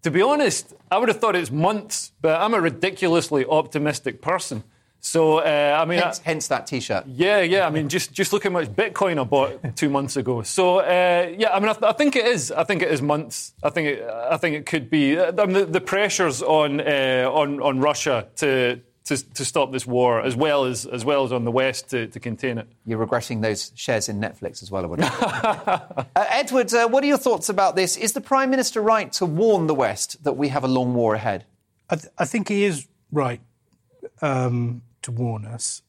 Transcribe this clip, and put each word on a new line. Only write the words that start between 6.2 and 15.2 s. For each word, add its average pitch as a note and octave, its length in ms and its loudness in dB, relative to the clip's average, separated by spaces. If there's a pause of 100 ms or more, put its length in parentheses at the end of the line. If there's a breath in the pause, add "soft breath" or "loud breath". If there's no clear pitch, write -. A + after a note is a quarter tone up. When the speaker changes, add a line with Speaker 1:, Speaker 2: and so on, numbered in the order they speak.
Speaker 2:
hence D#3+ 240 -4
that C3 180 -2
T-shirt. G#2+ 400 -4
Speaker 1:
Yeah, F3+ 340 2
yeah. F#3 260 2
I - 20 2
mean, D3+ 200 -2
just, E3+ 220 -4
just - 220 -2
look G#3 100 0
how G3+ 80 0
much E3+ 180 0
Bitcoin F#3 500 0
I C3 40 0
bought C3+ 520 0
<laughs> - 0 -
two D3+ 140 0
months C#3 260 -2
ago. B2 280 -2
So, F#3 360 2
uh, F3+ 560 2
yeah, G#3+ 180 2
I G3 60 2
mean, G#3 100 2
I, A3 40 0
th-, G#3+ 100 -4
I A3 100 4
think D4 220 2
it A#3 100 2
is. G#3+ 260 0
I D#3 120 0
think F3+ 200 0
it D#3+ 80 0
is C#3+ 100 0
months. D3 520 -4 (100)
I D3 60 2
think D#3 180 -2
it, A#2+ 200 -4
I A#2 300 -2
think D3+ 180 -2
it D3+ 120 -10
could C3 240 -4
be. D3 260 4
Uh, E3+ 200 2